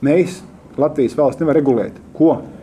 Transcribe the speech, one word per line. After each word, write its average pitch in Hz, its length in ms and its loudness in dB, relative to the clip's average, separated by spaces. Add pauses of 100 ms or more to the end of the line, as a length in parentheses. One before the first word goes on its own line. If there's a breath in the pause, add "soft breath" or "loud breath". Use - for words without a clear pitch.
Mēs, 175 380 0 (340)
Latvijas 143 400 0
valsts, 143 240 0
nevar 156 160 0
regulēt, 131 400 0 (160)
ko 156 240 2 (240)